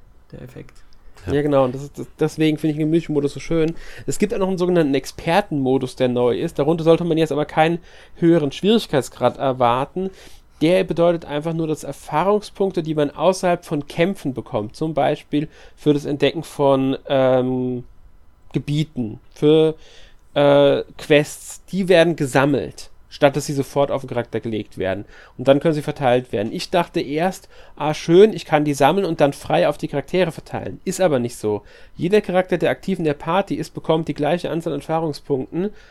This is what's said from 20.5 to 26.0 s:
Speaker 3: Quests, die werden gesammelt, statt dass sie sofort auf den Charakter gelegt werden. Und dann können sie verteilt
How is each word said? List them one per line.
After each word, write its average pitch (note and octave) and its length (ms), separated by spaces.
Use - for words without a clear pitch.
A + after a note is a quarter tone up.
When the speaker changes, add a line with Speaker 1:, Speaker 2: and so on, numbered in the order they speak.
Speaker 3:
Quests, - 680
die F#3 220
werden E3+ 260
gesammelt, C3+ 760
statt C#3+ 260
dass D3 100
sie D3+ 80
sofort C#3 360
auf B2 120
den B2+ 80
Charakter A#2 300
gelegt G#2+ 380
werden. F#2+ 260
Und B2+ 100
dann C#3+ 120
können D#3+ 140
sie D3 80
verteilt B2+ 500